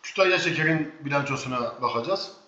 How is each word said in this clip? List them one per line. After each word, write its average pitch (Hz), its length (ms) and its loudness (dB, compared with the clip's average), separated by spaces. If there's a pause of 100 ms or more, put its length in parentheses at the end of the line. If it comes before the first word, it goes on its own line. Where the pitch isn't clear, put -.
Kütahya 185 360 2
Şeker'in 156 600 0
bilançosuna 127 800 -2
bakacağız. 120 500 -2 (160)